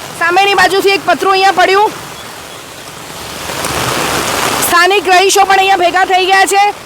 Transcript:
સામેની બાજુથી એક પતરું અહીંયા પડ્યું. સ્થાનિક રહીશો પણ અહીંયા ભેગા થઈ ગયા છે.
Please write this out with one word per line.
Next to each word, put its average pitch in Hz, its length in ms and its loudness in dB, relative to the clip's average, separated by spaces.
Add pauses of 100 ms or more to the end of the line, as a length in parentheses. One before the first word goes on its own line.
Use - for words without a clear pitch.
(180)
સામેની 370 360 2
બાજુથી 381 340 2
એક 392 160 2
પતરું 359 280 2
અહીંયા 381 200 2
પડ્યું. 370 380 2 (2750)
સ્થાનિક 359 460 2
રહીશો 381 360 4
પણ 392 100 2
અહીંયા 381 220 2
ભેગા 359 280 2
થઈ 370 220 2
ગયા 381 180 4
છે. 403 300 2 (120)